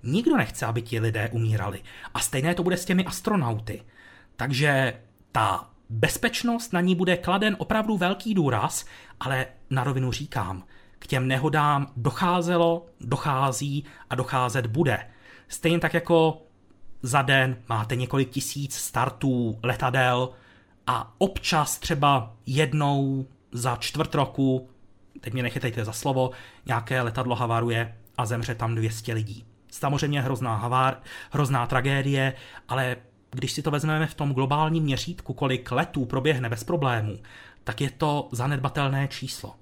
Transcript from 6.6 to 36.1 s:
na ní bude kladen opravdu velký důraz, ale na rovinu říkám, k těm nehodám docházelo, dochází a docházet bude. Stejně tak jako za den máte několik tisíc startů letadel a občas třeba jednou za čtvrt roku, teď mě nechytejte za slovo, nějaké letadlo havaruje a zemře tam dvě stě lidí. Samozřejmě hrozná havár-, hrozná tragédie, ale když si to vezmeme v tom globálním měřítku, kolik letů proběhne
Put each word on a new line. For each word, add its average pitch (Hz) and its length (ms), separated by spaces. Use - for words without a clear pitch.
na 175 80
ní 185 140
bude 180 220
kladen 196 420
opravdu 214 380
velký 196 360
důraz, 135 520
ale 131 280
na 135 140
rovinu 131 280
říkám, 95 520
k - 80
těm 131 200
nehodám 143 600
docházelo, 170 880
dochází 139 840
a 123 60
docházet 127 520
bude. 120 400
Stejně 165 320
tak 160 140
jako 165 480
za 135 200
den 131 360
máte 110 260
několik 131 340
tisíc - 460
startů 120 880
letadel 127 680
a 120 300
občas 175 600
třeba 139 580
jednou 139 800
za 120 240
čtvrt 143 400
roku, 135 540
teď 110 120
mě 127 100
nechytejte 117 420
za 107 80
slovo, 135 380
nějaké 127 360
letadlo 123 340
havaruje 117 600
a 120 80
zemře 117 300
tam 113 200
dvě 110 160
stě 113 220
lidí. 107 320
Samozřejmě 143 500
hrozná 123 340
havár-, 127 420
hrozná 127 360
tragédie, 135 680
ale 127 300
když 127 200
si 147 100
to 156 100
vezmeme 156 360
v - 60
tom 143 200
globálním 151 500
měřítku, 143 500
kolik 127 380
letů 139 340
proběhne 131 440